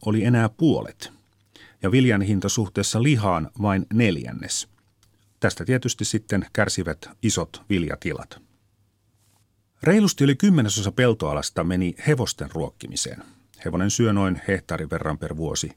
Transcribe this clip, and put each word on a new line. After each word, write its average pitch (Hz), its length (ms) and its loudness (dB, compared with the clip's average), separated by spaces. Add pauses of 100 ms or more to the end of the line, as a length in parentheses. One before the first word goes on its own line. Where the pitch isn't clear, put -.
oli 107 180 0
enää 113 260 4
puolet – 95 600 -2 (720)
ja 95 100 0
viljan 120 300 6
hinta 98 280 0
suhteessa 107 540 -2
lihaan 104 480 0 (100)
vain 98 320 0
neljännes. 82 760 0 (720)
Tästä 92 260 -2
tietysti 123 400 -2
sitten 101 480 -2
kärsivät 90 560 -2 (140)
isot - 460 -2
viljatilat. 85 680 -4 (1400)
Reilusti 190 400 4
yli 139 120 4
kymmenesosa 110 560 2
peltoalasta 82 720 0
meni 90 320 0 (120)
hevosten 127 460 -2
ruokkimiseen. - 720 -8 (420)
Hevonen 87 260 -2
syö 113 220 2
noin 95 340 0
hehtaarin 82 420 -4
verran 80 280 -4
per 76 200 -8
vuosi. 78 400 -6